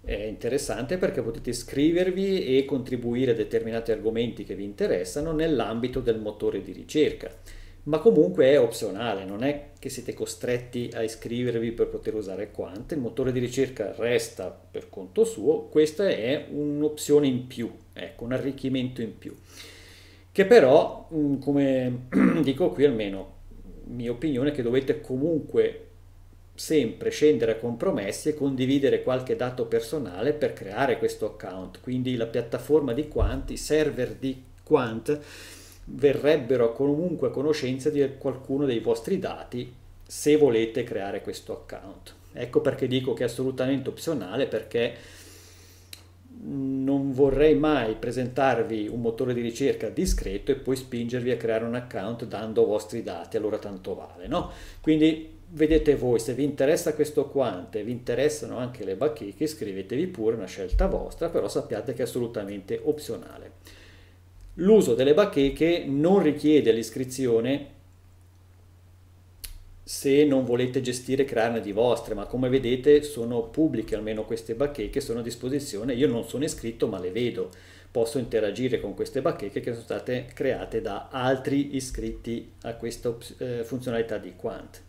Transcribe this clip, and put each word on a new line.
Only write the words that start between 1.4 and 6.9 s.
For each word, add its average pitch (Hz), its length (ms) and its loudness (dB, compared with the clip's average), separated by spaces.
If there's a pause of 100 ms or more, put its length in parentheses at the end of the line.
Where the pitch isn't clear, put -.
iscrivervi 175 1040 2
e 135 80 4
contribuire 123 680 0
a - 20 6
determinati 113 560 -2
argomenti 110 540 -2
che 101 100 -10
vi 98 100 -8
interessano 147 680 -2
nell'ambito 127 680 0
del 113 180 0
motore 107 440 -4
di 92 100 -12
ricerca. - 580 0 (540)